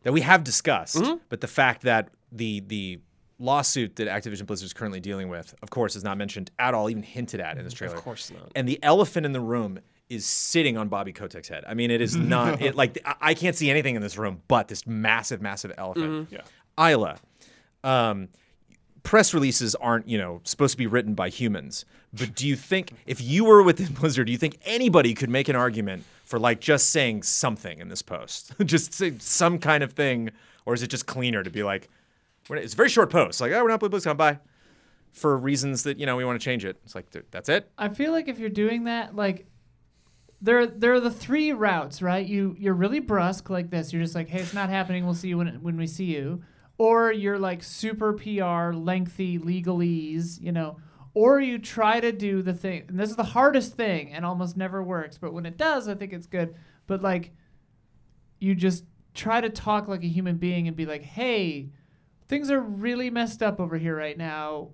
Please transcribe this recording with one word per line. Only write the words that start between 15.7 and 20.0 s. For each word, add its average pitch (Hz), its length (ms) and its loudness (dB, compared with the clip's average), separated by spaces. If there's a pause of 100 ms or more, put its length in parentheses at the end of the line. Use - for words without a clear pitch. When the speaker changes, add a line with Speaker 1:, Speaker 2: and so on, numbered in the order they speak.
Speaker 1:
elephant. 156 540 -6
Speaker 2:
Mm-hmm. 98 40 -16
Speaker 3:
Yeah. - 560 0
Speaker 1:
Isla, 104 260 2 (680)
um, 113 460 2 (760)
press 208 320 6
releases 127 400 2
aren't, 117 340 0